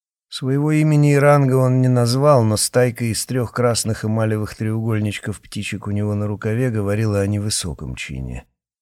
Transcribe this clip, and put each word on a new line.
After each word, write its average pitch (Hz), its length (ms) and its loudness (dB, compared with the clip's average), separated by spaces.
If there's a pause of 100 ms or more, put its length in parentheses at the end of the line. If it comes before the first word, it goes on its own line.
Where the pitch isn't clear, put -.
(300)
Своего 143 420 -2
имени 151 400 4
и 143 60 4
ранга 139 380 4
он 127 260 4
не 127 80 4
назвал, 127 560 4
но 107 100 2
стайка 120 480 0
из 110 220 -4
трех 123 260 -4
красных 113 540 -2
эмалевых 107 500 -2
треугольничков 110 840 -4
птичек - 460 -10
у 104 40 -6
него 104 240 -2
на 104 100 -4
рукаве 110 440 -2
говорила 104 500 0
о 98 80 0
невысоком 101 680 -4
чине. 64 500 -10 (360)